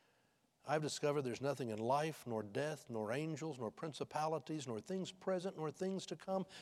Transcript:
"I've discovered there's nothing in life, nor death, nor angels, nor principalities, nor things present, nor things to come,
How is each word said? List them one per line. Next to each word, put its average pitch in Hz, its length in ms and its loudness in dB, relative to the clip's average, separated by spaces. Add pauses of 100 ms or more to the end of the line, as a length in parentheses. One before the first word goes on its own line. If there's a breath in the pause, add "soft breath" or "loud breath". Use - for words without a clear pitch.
(680 soft breath)
"I've 151 140 4
discovered 147 420 4
there's 123 200 0
nothing 139 260 2
in 107 80 0
life, 139 500 2
nor 110 160 0
death, 139 460 -2
nor 110 240 0
angels, 156 460 -2
nor 110 120 0
principalities, 151 960 -2
nor 110 140 -2
things 185 320 -2
present, 185 460 0
nor 156 120 0
things 185 360 -2
to - 100 -4
come, 190 300 0 (160 loud breath)